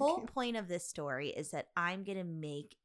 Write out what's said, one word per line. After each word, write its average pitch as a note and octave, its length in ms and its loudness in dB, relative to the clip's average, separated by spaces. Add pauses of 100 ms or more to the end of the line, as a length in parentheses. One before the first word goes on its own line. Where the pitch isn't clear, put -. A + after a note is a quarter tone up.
whole F4 200 6
point A#3+ 280 0
of G#3 140 -2
this F3 180 0
story C#3+ 420 -2
is - 220 -4
that D3 240 -2
I'm F3+ 280 0
gonna F#3+ 200 -2
make D3+ 600 -4